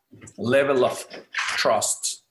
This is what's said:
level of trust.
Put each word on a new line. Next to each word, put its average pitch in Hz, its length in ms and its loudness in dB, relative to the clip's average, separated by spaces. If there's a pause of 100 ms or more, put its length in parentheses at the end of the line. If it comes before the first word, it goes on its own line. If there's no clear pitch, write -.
(360)
level 135 480 2
of - 220 -4 (260)
trust. - 1000 -2